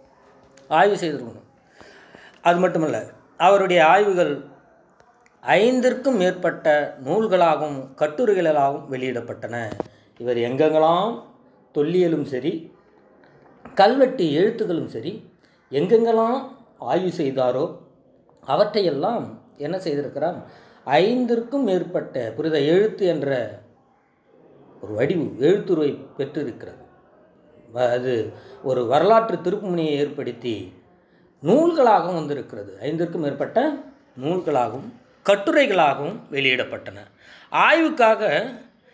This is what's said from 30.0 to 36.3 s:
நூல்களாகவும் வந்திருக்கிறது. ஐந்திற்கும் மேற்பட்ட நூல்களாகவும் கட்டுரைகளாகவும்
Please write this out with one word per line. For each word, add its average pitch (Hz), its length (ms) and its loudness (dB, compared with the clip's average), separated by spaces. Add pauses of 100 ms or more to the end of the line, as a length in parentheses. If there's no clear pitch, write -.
நூல்களாகவும் 214 800 4
வந்திருக்கிறது. 123 600 -8
ஐந்திற்கும் 165 400 -4
மேற்பட்ட 143 380 -4 (640)
நூல்களாகவும் 147 680 -2 (360)
கட்டுரைகளாகவும் 196 920 2 (120)